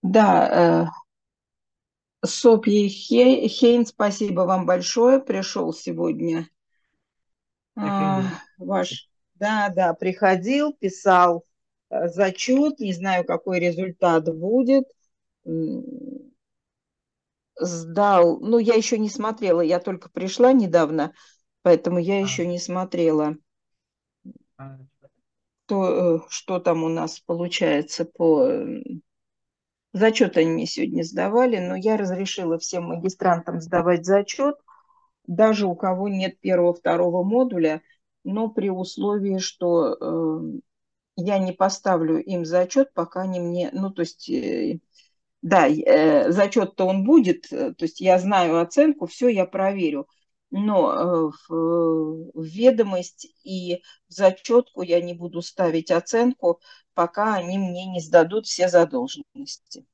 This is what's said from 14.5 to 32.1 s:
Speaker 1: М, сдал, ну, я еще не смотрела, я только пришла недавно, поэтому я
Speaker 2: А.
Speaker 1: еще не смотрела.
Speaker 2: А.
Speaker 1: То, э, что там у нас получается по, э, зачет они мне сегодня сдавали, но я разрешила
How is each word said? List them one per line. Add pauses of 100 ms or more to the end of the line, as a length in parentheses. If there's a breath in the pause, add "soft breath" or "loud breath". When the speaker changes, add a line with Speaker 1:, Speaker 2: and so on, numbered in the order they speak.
Speaker 1:
М, (1800)
сдал,
ну,
я
еще
не
смотрела,
я
только
пришла
недавно, (500 soft breath)
поэтому
я
Speaker 2:
А.
Speaker 1:
еще
не
смотрела. (1200)
Speaker 2:
А. (880)
Speaker 1:
То,
э, (100)
что
там
у
нас
получается
по,
э, (1120)
зачет
они
мне
сегодня
сдавали,
но
я
разрешила